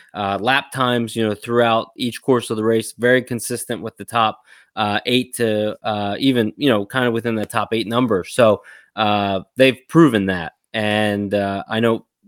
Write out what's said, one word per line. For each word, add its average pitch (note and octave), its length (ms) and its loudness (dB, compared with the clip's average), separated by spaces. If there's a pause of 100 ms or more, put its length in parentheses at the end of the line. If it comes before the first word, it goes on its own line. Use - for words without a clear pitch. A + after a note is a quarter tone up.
(140)
uh, G2+ 280 -4
lap C3 300 0
times, B2 440 -2
you A2+ 100 0
know, G#2 80 0
throughout A#2 640 0
each A#2+ 260 -6
course B2 280 0
of A2+ 80 -4
the G#2+ 80 -4
race, A2+ 320 0
very B2 240 4
consistent A#2 600 -6
with A2 140 -12
the G2+ 80 -16
top, A2 380 -2 (340)
uh, G#2 300 -2
eight B2 300 0
to, G#2+ 420 -2 (100)
uh, G#2 320 -4
even, B2 380 2
you C#3+ 120 0
know, G#2 160 2
kind B2+ 220 -2
of A#2 60 0
within A2+ 220 -2
the G#2 100 -4
top A2 280 -4
eight A2+ 140 -2
number. A2+ 380 0
So, A2 360 4 (360)
uh, G2+ 440 0 (140)
they've C3 320 4
proven B2 380 4
that. F2+ 280 -4 (200)
And, G#2 600 -2
uh, G2 360 -2
I A2 100 -2
know A2+ 260 0 (220)